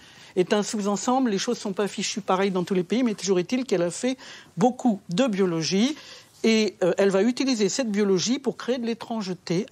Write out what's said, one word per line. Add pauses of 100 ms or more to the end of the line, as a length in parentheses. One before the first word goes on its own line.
(340)
est
un
sous-ensemble.
Les
choses
ne
sont
pas
fichues
pareil
dans
tous
les
pays,
mais
toujours
est-il
qu'elle
a
fait (400)
beaucoup (120)
de
biologie. (480)
Et,
euh,
elle
va
utiliser
cette
biologie
pour
créer
de
l'étrangeté